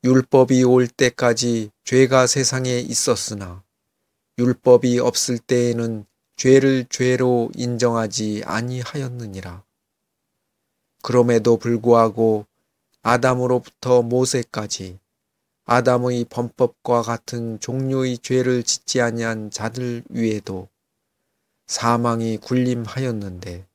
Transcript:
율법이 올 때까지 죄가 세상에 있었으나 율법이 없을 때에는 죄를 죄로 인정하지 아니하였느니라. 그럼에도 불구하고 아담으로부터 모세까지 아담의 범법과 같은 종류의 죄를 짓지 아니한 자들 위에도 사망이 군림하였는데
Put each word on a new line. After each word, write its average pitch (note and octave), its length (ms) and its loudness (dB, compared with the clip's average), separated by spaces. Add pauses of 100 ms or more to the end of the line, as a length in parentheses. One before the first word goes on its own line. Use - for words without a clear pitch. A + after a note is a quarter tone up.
율법이 B2+ 600 4
올 B2 240 4
때까지 A#2+ 800 0 (140)
죄가 B2+ 420 4
세상에 B2+ 540 -2
있었으나 G#2+ 800 -6 (760)
율법이 B2 600 4
없을 A#2+ 380 -2
때에는 A#2 680 -2 (300)
죄를 C3 520 4
죄로 B2+ 680 0
인정하지 A2+ 920 -2
아니하였느니라. A#2 1160 -8 (1400)
그럼에도 A#2 560 2
불구하고 A2+ 880 2 (560)
아담으로부터 B2 1000 0
모세까지 A#2 1000 -4 (680)
아담의 B2 640 0
범법과 A#2+ 720 -2
같은 A2+ 580 -8
종류의 C3 580 -4
죄를 B2+ 440 0
짓지 - 400 -4
아니한 A2+ 480 -4
자들 A#2 580 -8
위에도 G#2+ 600 -4 (1000)
사망이 A#2 720 -2
군림하였는데 A2 1400 -6